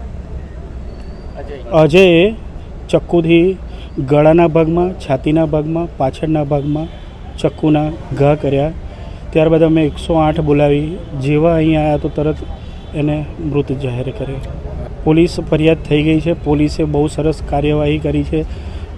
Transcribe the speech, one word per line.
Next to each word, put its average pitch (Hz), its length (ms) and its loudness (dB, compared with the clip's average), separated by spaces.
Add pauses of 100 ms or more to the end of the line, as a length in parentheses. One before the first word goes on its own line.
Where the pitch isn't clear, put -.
(1700)
અજયે 170 640 6 (560)
ચક્કુથી 170 680 4 (500)
ગળાના 156 380 6
ભાગમાં, 165 540 2
છાતીના 156 460 0
ભાગમાં, 156 500 -2
પાછળના 151 480 0
ભાગમાં 147 440 -2 (500)
ચક્કુના 151 520 2 (280)
ઘા 143 160 6
કર્યા. 143 380 0 (580)
ત્યારબાદ 160 320 4
અમે 160 240 4
એકસો 156 280 -2
આઠ 156 260 2
બોલાવી, 147 580 2 (220)
જેવા 151 340 2
અહીં 160 260 2
આવ્યા 151 160 2
તો 147 120 -4
તરત 151 280 -2 (580)
એને 151 300 -2 (160)
મૃત 143 320 -2
જાહેર 127 380 -4
કર્યો. 127 260 -6 (680)
પોલીસ 165 360 2
ફરિયાદ 160 360 2
થઈ 151 260 0
ગઈ 156 180 2
છે. 165 120 -2
પોલીસે 151 520 0
બહુ 151 220 0
સરસ 151 440 -2
કાર્યવાહી 147 480 0
કરી 151 260 -2
છે. 156 180 -2 (560)